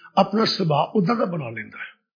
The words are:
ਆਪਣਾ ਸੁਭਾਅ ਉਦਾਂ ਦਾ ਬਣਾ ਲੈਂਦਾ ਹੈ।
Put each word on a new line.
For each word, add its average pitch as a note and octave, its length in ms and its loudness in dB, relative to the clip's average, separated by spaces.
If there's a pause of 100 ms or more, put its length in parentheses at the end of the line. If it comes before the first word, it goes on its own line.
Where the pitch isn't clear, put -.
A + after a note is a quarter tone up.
(180)
ਆਪਣਾ G#3 280 2
ਸੁਭਾਅ D#3 500 0
ਉਦਾਂ G#3+ 200 2
ਦਾ G#3 100 0
ਬਣਾ E3 240 -6
ਲੈਂਦਾ A2+ 280 -12
ਹੈ। - 220 -14 (160)